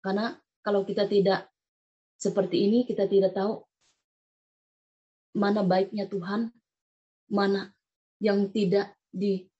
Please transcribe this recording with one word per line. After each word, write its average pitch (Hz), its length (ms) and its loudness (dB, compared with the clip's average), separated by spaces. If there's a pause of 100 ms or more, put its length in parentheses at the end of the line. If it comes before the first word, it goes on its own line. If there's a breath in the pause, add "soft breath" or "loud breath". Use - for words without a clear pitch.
Karena 208 320 -4 (300)
kalau 202 180 0
kita 202 240 -2
tidak 196 400 2 (720)
seperti 196 460 0
ini, 226 200 4
kita 202 200 -2
tidak 190 320 2
tahu 202 240 -2 (1700)
mana 202 320 0
baiknya 190 400 0
Tuhan, 202 400 -6 (800)
mana 196 480 -2 (480)
yang 202 320 2
tidak 196 400 0 (160)
di 190 320 -2 (160)